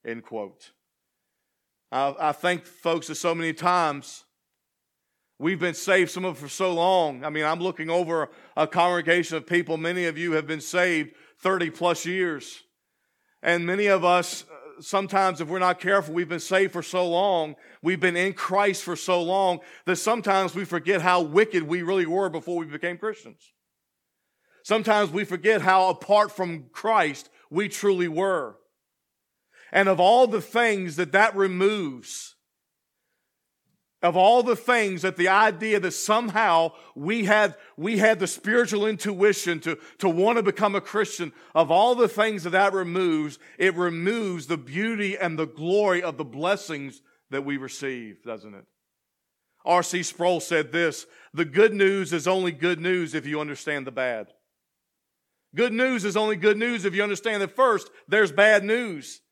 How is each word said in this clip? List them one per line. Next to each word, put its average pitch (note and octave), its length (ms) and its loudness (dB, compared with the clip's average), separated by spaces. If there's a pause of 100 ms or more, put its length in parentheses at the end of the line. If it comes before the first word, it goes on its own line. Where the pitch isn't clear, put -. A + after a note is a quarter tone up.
End A#2 180 -10
quote. - 480 -14 (1200)
I, C#3 280 -2
I D#3 120 0
think, F3 340 -2
folks, E3 420 -4
that D#3 80 -10
so E3 180 -2
many E3 200 -4
times D#3+ 720 -2 (1120)
we've E3 200 -2
been E3+ 140 -2
saved, F#3 380 2
some F#3 140 -8
of F3 100 -4
us B2+ 60 -20
for C#3+ 80 -16
so F#3 240 -2
long. E3 500 2
I D3+ 60 -6
mean, D3+ 160 -2
I'm E3 160 -2
looking E3+ 280 -6
over E3 400 0 (280)
a D#3 100 2
congregation E3+ 680 0
of C#3 100 -10
people. E3 300 -2
Many F3 280 -4
of D#3 120 -4
you E3+ 160 -4
have D#3 120 -2
been D#3 140 -6
saved E3+ 560 -2 (240)
thirty F#3 300 0
plus E3+ 360 -2
years. F3 560 -6 (800)
And E3+ 240 0
many G3 220 0
of F#3+ 160 4
us, F3+ 400 2
uh, D3+ 380 -20
sometimes F#3+ 580 0
if D#3+ 80 -6
we're F#3 120 -6
not F3+ 200 2
careful, F#3 340 0
we've F3 140 -4
been E3+ 140 -8
saved F#3+ 320 0
for F3 100 -8
so F3+ 240 -2
long, E3+ 480 0 (260)
we've E3 200 0
been F3 160 2
in F#3 160 0
Christ G3 500 0
for F3 140 -6
so F3+ 260 0
long, F3+ 380 0 (240)
that F3+ 100 0
sometimes G3 580 0
we F#3 120 -6
forget E3+ 360 -2
how F3+ 200 4
wicked F3+ 420 2
we E3+ 180 -4
really F3+ 240 0
were F#3 220 -2
before E3+ 300 -6
we E3 80 -6
became E3 320 -8
Christians. G3+ 560 -12 (1120)
Sometimes G#3 460 2
we G3 140 -4
forget F#3 380 0
how F#3 260 6
apart G#3 480 2
from E3 380 -6
Christ G#3 560 0 (200)
we F#3+ 200 -2
truly F#3 400 0
were. D#3+ 480 -2 (1120)
And G3 160 4
of F3+ 140 2
all A#3 260 6
the G#3 140 -2
things G3 560 -2
that E3+ 160 -4
that G#3 200 6
removes, F#3 1000 -2 (1700)
of F3 140 2
all A3+ 280 6
the A#3 120 2
things G#3 460 0
that F#3 160 -2
the F3+ 100 2
idea G#3 500 4
that F3+ 140 -2
somehow G#3 800 2 (240)
we G3 300 -4
had, G#3 280 4 (220)
we G3+ 220 -2
had A3 200 4
the E3+ 100 -2
spiritual G#3+ 600 0
intuition G3 720 0
to, D#3+ 180 -6 (200)
to G3 100 -2
want G3 300 2
to A3+ 40 2
become G3+ 320 0
a G3+ 60 -2
Christian, G3 540 -4 (200)
of D#3 160 4
all G#3+ 260 4
the A#3 120 4
things G#3 360 0
that F3 80 -6
that G3 200 4
removes, E3+ 640 -2 (200)
it F3 180 2
removes F3 720 -2
the E3 80 -2
beauty G3 600 -4
and E3+ 200 -2
the D#3+ 80 -2
glory F3+ 560 0
of E3 140 -6
the D3+ 80 -8
blessings D3 800 -6 (280)
that C3+ 140 -6
we C#3 140 -4
receive, B2 640 -10
doesn't G#2+ 300 -14
it? G2 100 -20 (1040)
R F3 180 4
C F3+ 180 -4
Sproul F3 380 -2
said D3+ 320 -2
this, E3 340 -2 (280)
"The D#3+ 100 -2
good F#3+ 300 4
news G3 400 2
is D#3 120 -4
only F#3 280 0
good E3 260 -2
news E3+ 340 -2
if C#3+ 120 -6
you D3+ 160 -4
understand D3 440 -6
the C3 60 -10
bad." A#2+ 360 -4 (1300)
Good G#3+ 200 0
news A#3+ 320 0
is F#3+ 100 -2
only G#3+ 220 0
good G#3 200 4
news A3+ 280 -2
if F#3 100 -2
you G3+ 80 2
understand G#3 380 -4
that G3 140 -4
first, B3 340 2 (180)
there's G3+ 240 4
bad G3+ 320 6
news. G#3 580 -4 (100)